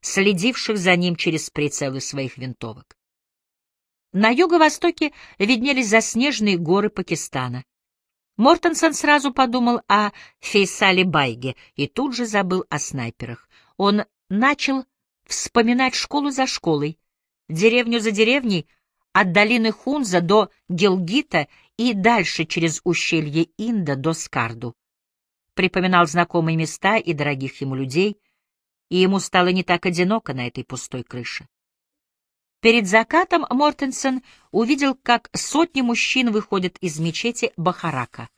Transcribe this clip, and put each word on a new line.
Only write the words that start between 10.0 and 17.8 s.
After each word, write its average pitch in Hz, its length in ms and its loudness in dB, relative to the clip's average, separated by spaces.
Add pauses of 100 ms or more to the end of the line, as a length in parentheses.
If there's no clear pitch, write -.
Фейсале 190 640 2
Байге 131 520 -2 (200)
и 139 100 -2
тут 262 280 -4
же 240 120 -4
забыл 190 420 0
о 151 100 -6
снайперах. 117 680 -10 (280)
Он 202 280 2 (240)
начал 262 560 0 (400)
вспоминать 247 720 0
школу 285 360 -4
за 262 160 -2
школой, 151 520 -2 (500)
деревню 233 520 2